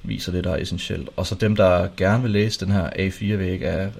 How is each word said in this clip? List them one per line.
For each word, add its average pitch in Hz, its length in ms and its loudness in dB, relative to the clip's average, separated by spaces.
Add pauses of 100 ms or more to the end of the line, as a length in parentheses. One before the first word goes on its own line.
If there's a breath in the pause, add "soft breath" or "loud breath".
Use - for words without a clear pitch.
viser 101 300 -6
det, 90 120 -2
der 90 60 -2
er - 60 0
essentielt. - 600 -6
Og 90 100 -2
så - 80 -4
dem, 107 220 2
der 92 400 6
gerne 104 260 2
vil 117 80 0
læse 104 340 0
den 98 80 2
her 92 240 2
A 95 120 0
fire-væg 92 540 -2
af, 90 260 -2 (120)